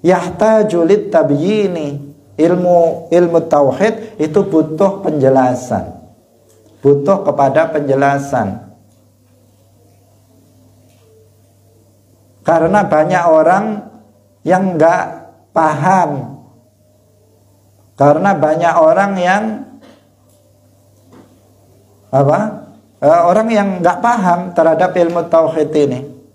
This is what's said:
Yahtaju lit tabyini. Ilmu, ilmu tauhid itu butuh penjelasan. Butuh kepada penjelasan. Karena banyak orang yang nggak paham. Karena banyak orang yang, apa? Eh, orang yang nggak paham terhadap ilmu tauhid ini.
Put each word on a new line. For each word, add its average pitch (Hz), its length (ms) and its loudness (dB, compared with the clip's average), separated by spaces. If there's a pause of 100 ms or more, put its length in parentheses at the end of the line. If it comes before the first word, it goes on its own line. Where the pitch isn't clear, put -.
Yahtaju 185 800 0
lit 202 240 0
tabyini. 156 960 -2 (320)
Ilmu, 175 720 0
ilmu 170 400 0
tauhid 151 720 -2
itu 190 240 0
butuh 160 560 -2
penjelasan. 131 880 0 (960)
Butuh 143 400 2
kepada 143 480 0
penjelasan. 139 1040 -2 (3750)
Karena 170 400 0
banyak 170 400 0
orang 170 400 2 (800)
yang 185 320 0
nggak 165 260 2 (460)
paham. 156 880 -2 (1600)
Karena 156 400 2
banyak 160 400 0
orang 170 400 2
yang, 185 260 0 (2750)
apa? 139 260 2 (640)
Eh, 160 240 4
orang 214 240 2
yang 202 180 0 (140)
nggak 170 160 0
paham 185 560 -2
terhadap 165 400 2
ilmu 170 320 0
tauhid 156 480 0
ini. 131 260 0 (360)